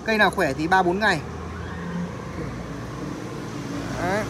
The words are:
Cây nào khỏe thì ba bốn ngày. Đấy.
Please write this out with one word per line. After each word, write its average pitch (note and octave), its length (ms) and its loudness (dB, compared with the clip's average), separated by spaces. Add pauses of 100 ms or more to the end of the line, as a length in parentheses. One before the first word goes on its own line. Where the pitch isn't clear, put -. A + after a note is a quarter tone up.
Cây A3 140 2
nào G3 120 8
khỏe D#3 220 2
thì D3+ 160 0
ba F#3 140 8
bốn F3+ 160 4
ngày. G3 220 4 (2750)
Đấy. G3 260 0